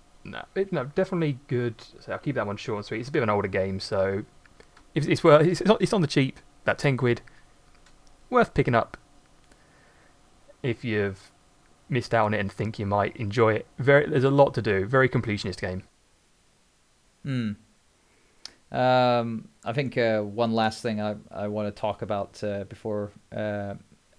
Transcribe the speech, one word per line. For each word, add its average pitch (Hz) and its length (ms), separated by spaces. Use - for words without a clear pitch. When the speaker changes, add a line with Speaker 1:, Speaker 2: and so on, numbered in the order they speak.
Speaker 1:
no, - 180
it, 196 180
no, 135 120
definitely 160 640
good. 120 280
So - 120
I'll 95 80
keep - 160
that 113 120
one 101 100
short 107 200
and 104 80
sweet. 110 140
It's 120 100
a - 20
bit 156 80
of 127 40
an 110 60
older 104 180
game, 95 320
so 98 440
it's, 156 120
it's 165 160
worth, 160 240
it's, 180 140
it's 185 80
on, 220 100
it's 190 140
on 208 80
the 151 60
cheap, 135 320
about - 140
ten 139 200
quid, 120 240
worth 247 240
picking 143 220
up - 220
if 123 240
you've 101 440
missed 127 240
out 113 120
on 107 80
it 104 60
and 98 120
think 107 280
you 107 60
might 101 320
enjoy 110 360
it. - 140
Very, 139 300
there's 147 140
a 135 80
lot - 220
to 120 80
do. 98 240
Very 131 240
completionist 107 500
game. 92 240
Speaker 2:
Hmm. 123 280
Um, 123 800
I 117 80
think, 131 240
uh, 110 240
one 110 320
last 110 280
thing 107 200
I, 107 140
I 104 200
wanna 104 220
talk 104 300
about, 101 420
uh, 101 200
before, 104 480
uh, 104 400